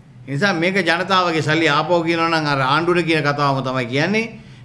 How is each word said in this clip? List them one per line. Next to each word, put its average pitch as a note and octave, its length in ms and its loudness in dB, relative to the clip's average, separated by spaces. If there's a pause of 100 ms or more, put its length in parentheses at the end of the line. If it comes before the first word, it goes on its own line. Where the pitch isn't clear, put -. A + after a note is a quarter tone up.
(200)
ඒ C3 120 -12
නිසා F#3+ 200 0
මේක F3 240 0
ජනතාවගේ F3 680 0
සල්ලි D#3 260 2
ආපහු D#3 360 2
කියනවා E3 260 0
නම් D#3 160 0
අර C#3 160 0
ආණ්ඩුවට E3 440 2
කියන D#3+ 160 2
කතාවම C#3 400 0
තමයි B2+ 240 -4
කියන්නේ. G3 460 -2 (320)